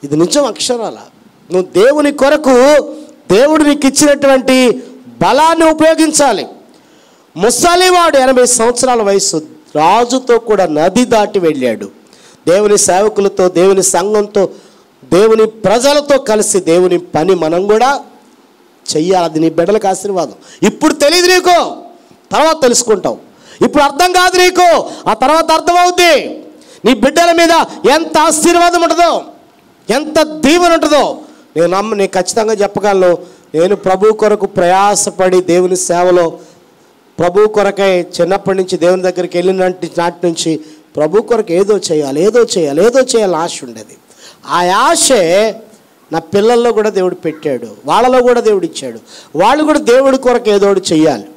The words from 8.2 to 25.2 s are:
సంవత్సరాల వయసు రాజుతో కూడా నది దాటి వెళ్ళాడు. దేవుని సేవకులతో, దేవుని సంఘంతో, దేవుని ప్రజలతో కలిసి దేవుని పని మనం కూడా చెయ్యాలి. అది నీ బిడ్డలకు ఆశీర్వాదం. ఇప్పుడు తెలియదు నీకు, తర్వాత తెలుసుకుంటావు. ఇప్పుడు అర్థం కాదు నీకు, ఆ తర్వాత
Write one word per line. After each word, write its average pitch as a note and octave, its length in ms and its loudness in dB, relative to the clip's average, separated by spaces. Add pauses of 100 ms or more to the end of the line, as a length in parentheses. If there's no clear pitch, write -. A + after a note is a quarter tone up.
సంవత్సరాల A#3+ 560 -2
వయసు G3 400 -2 (340)
రాజుతో A#3+ 640 0
కూడా G#3+ 280 0
నది E3+ 380 0
దాటి G#3 340 0
వెళ్ళాడు. B2+ 520 -2 (580)
దేవుని G3+ 300 2
సేవకులతో, G3+ 720 0
దేవుని F#3+ 340 2
సంఘంతో, G3+ 680 -2 (640)
దేవుని A3 340 4
ప్రజలతో C#4 720 0
కలిసి G#3+ 420 -2
దేవుని F3 380 2
పని F3 360 0
మనం E3+ 320 -2
కూడా A#3+ 380 0 (920)
చెయ్యాలి. F3 280 0
అది D#3 160 -4
నీ D#3+ 100 0
బిడ్డలకు F#3+ 380 0
ఆశీర్వాదం. F#3+ 440 -4 (300)
ఇప్పుడు D4 300 0
తెలియదు E4+ 340 0
నీకు, F4+ 500 2 (560)
తర్వాత D#4 300 0
తెలుసుకుంటావు. G#3+ 560 0 (460)
ఇప్పుడు - 180 0
అర్థం C#4+ 300 0
కాదు F4+ 240 2
నీకు, F4+ 540 2 (200)
ఆ G#3+ 40 0
తర్వాత D#4 380 0